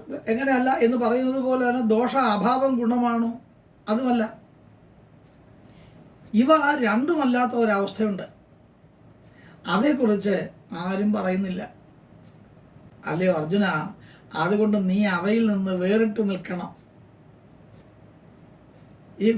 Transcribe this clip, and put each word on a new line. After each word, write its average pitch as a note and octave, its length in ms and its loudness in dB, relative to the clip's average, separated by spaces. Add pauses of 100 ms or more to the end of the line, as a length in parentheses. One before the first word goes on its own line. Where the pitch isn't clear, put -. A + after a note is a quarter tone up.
(320)
എങ്ങനെയല്ല C4 380 2 (160)
എന്ന് A#3+ 180 2
പറയുന്നത് B3+ 440 0
പോലെ B3+ 200 0
തന്നെ B3 140 0 (120)
ദോഷ A#3 200 0 (220)
അഭാവം C4 360 0 (100)
ഗുണമാണോ? A#3 500 0 (600)
അതുമല്ല. A#3+ 300 0 (2250)
ഇവ C4+ 80 4 (360)
രണ്ടുമല്ലാത്ത B3 680 0 (100)
ഒരവസ്ഥയുണ്ട്, G3 640 -2 (1500)
അതേക്കുറിച്ച് G#3 640 2 (480)
ആരും G3 320 -2
പറയുന്നില്ല. F#3+ 460 -4 (1500)
അല്ലയോ F3+ 300 0
അർജുന, F#3+ 260 0 (760)
അതുകൊണ്ട് G#3 340 2 (140)
നീ G3 80 0 (200)
അവയിൽ A3 340 0
നിന്ന് F#3+ 200 -2 (100)
വേറിട്ട് G#3+ 480 0
നിൽക്കണം. F3+ 400 -8 (2500)
ഈ A3 140 4